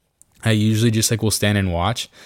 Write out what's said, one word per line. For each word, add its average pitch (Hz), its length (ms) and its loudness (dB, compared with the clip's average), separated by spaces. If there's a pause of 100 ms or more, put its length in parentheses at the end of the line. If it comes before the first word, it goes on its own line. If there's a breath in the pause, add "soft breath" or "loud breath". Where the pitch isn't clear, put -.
(440)
I 113 80 2
usually 110 400 2
just, 107 180 0
like, 110 140 -2
will 107 80 0
stand 104 260 0
and 95 140 0
watch. 87 380 -2 (160 loud breath)